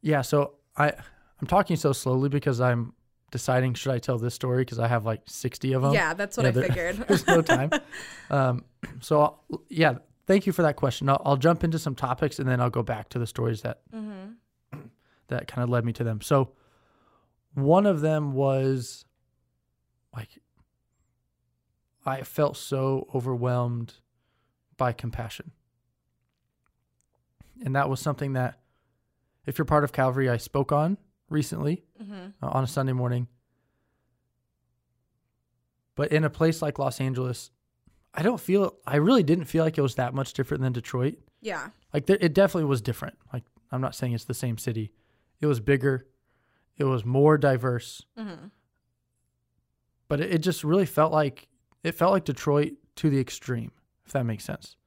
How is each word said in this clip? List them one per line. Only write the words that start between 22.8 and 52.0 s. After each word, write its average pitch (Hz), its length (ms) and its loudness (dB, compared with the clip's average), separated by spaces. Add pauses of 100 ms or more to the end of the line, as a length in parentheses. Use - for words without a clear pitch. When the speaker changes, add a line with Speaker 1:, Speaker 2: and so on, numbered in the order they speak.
Speaker 1:
overwhelmed 123 800 -2 (840)
by 123 140 0
compassion. 117 580 -10 (2250)
And 131 120 -2
that 143 140 2
was 131 100 -2
something 143 320 -4
that, 127 260 -2 (880)
if 139 120 -6
you're 156 80 0
part 147 180 2
of 143 80 -4
Calvary, 131 380 0
I 117 80 0
spoke - 340 -2
on 156 240 2 (320)
recently, 156 560 -2 (180)
Speaker 2:
Mm-hmm. 196 260 -14 (140)
Speaker 1:
uh, 131 60 -4
on 135 160 0
a - 20 -4
Sunday 131 280 -2
morning. 123 340 -2 (2750)
But 143 160 -2
in 156 140 2
a 151 60 0
place 160 320 0
like 151 160 -4
Los 135 220 -2
Angeles, 127 500 -4 (640)
I 156 100 -4
don't 208 180 0
feel, 190 360 0 (100)
I 131 100 0
really 202 260 6
didn't 156 240 2
feel 160 180 0
like 160 140 -2
it 147 40 2
was 131 140 0
that 123 180 -2
much 135 200 -4
different 139 280 -2
than 131 100 0
Detroit. 123 460 -4 (220)
Speaker 2:
Yeah. 175 300 -8 (220)
Speaker 1:
Like, 147 140 -2
there, 196 140 4
it 165 140 2
definitely 175 340 4
was 135 120 2
different. 120 360 -6 (160)
Like, 123 120 -10 (260)
I'm 131 100 -4
not 131 140 -4
saying 127 180 -4
it's 117 120 -4
the 127 100 -6
same 117 240 -4
city. 110 340 -6 (480)
It 151 60 0
was 135 140 2
bigger. 131 460 0 (720)
It 147 80 -2
was 131 200 0
more 143 340 6
diverse. 127 640 0 (140)
Speaker 2:
Mm-hmm. 175 280 -10 (1600)
Speaker 1:
But - 120 -2
it, 180 140 -2
it 165 40 4
just 165 260 -2
really 175 220 4
felt 156 260 2
like, 151 360 -2 (340)
it 160 100 -2
felt 175 200 2